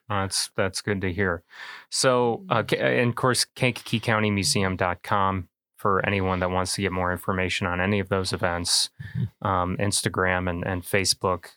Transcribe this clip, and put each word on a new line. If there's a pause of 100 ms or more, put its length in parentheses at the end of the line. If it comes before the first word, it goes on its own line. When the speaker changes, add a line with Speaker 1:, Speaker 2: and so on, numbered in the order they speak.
Speaker 1:
that's,
that's
good
to
hear. (460)
So,
uh,
K-,
and
of
course,
Kankakee
County
Museum
dot
com (260)
for
anyone
that
wants
to
get
more
information
on
any
of
those
events. (280)
Speaker 2:
Mm-hmm.
Speaker 1:
Um,
Instagram
and,
and
Facebook,